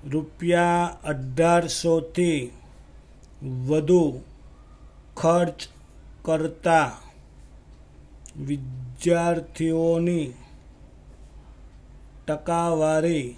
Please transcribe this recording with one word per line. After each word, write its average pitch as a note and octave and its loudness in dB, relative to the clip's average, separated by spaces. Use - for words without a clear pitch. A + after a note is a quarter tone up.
રૂપિયા E3+ 0
અઢારસો E3 2
થી D#3+ 0
વધુ D3+ 2
ખર્ચ E3+ 0
કરતા D#3+ 2
વિદ્યાર્થીઓની E3 -2
ટકાવારી D#3 0